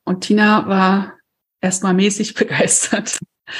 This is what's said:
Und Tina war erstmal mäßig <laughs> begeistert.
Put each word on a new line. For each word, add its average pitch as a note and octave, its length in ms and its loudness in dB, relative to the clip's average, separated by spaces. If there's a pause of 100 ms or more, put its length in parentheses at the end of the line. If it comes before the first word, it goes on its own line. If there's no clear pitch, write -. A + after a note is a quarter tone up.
Und F#3 180 -4
Tina G#3+ 460 2
war F#3+ 460 2 (480)
erstmal F#3 320 0
mäßig G3+ 400 0
<laughs> - 20 -20
begeistert. - 840 -2 (400)